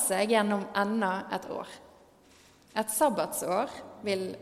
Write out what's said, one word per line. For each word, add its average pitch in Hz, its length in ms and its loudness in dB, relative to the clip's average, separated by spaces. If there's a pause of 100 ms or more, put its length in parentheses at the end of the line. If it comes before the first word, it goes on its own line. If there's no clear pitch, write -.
seg 202 240 2
gjennom 208 380 4 (100)
enda 202 560 0
et 185 160 -4
år. - 260 -8 (1000)
Et - 180 -2
sabbatsår, 202 800 0 (300)
vil 190 220 0 (140)